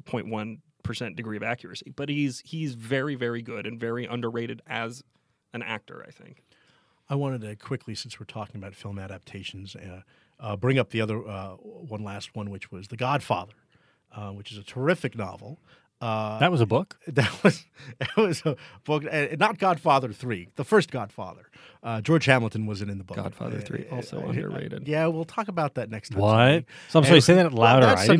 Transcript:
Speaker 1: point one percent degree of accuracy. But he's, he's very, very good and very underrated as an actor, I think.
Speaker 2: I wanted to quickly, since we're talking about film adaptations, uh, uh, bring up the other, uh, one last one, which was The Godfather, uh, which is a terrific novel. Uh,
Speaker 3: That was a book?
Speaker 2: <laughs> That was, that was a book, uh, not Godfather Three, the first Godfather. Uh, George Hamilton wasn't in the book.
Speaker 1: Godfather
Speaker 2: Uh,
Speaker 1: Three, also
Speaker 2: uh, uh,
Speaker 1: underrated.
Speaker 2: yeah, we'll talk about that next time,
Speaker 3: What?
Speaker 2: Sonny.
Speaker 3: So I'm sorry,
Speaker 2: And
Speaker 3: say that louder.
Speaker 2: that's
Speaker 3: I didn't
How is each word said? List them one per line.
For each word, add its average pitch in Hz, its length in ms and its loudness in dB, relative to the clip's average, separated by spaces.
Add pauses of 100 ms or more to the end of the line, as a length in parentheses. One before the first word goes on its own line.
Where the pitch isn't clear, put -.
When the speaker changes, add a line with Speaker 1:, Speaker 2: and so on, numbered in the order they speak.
Speaker 1:
point - 220 -6
one 110 320 -8 (240)
percent 113 320 -8
degree 110 220 -10
of 107 60 -8
accuracy. - 520 -8
But 143 140 -10
he's, 147 360 -2
he's 160 300 -8
very, 131 400 -4
very 117 260 -4
good 113 240 -10
and 117 140 -10
very 117 260 -4
underrated 117 640 -6
as 117 360 -8 (500)
an 120 100 -8
actor, - 440 -10
I - 40 -20
think. - 320 -20 (680)
Speaker 2:
I 139 60 -2
wanted 135 260 -4
to 107 140 -12
quickly, - 400 -10
since - 240 -14
we're 107 60 -16
talking 107 300 -12
about 98 200 -14
film 101 240 -12
adaptations, 95 760 -14
uh, 92 260 -16 (380)
uh, 107 160 -8
bring 127 240 2
up 117 120 0
the 113 100 0
other, 110 260 -4
uh, 95 280 -10
one 160 480 -12
last 101 320 -12
one, 104 160 -8
which 98 200 -14
was 95 160 -14
The 120 100 -14
Godfather, 127 560 -2 (640)
uh, 104 140 -10
which 101 220 -14
is 104 60 -14
a 101 60 -16
terrific 139 540 -2
novel. 107 420 -12 (400)
Uh, 110 400 -4
Speaker 3:
That 165 120 4
was 127 100 4
a 113 40 6
book? 117 360 -2
Speaker 2:
<laughs> - 60 -16
That 123 360 -2
was, - 220 2 (340)
that 127 180 -6
was 196 260 2
a 147 120 0 (300)
book, 151 260 -2
uh, 147 160 0 (100)
not 202 220 0
Godfather 151 540 2
Three, 104 420 -8
the 143 80 -6
first 202 260 4
Godfather. 101 540 -10 (400)
Uh, 113 160 -4
George 156 260 4
Hamilton 113 420 4
wasn't 104 240 -6
in 98 80 -8
the 95 40 -12
book. 92 140 -10
Speaker 1:
Godfather - 400 -8
Speaker 2:
Uh, - 40 -8
Speaker 1:
Three, - 300 -8
also 123 280 -8
Speaker 2:
uh, - 60 -8
uh, - 40 -6
Speaker 1:
underrated. - 580 -6
Speaker 2:
yeah, 156 200 0
we'll 165 180 -2
talk 208 220 -6
about 165 280 -2
that 113 140 -6
next 110 200 -12
time, 101 120 -4
Speaker 3:
What? 104 140 6
Speaker 2:
Sonny. 135 300 6 (240)
Speaker 3:
So 165 100 6
I'm 147 60 6
sorry, 156 120 10
Speaker 2:
And - 60 10
Speaker 3:
say 170 120 8
that 170 180 6
louder. 120 340 8
Speaker 2:
that's 98 140 6
Speaker 3:
I 101 40 2
didn't 113 140 8